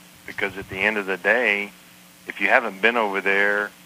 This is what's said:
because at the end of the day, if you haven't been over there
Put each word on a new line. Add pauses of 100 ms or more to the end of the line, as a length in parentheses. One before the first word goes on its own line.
(260)
because
at
the
end
of
the
day, (560)
if
you
haven't
been
over
there (140)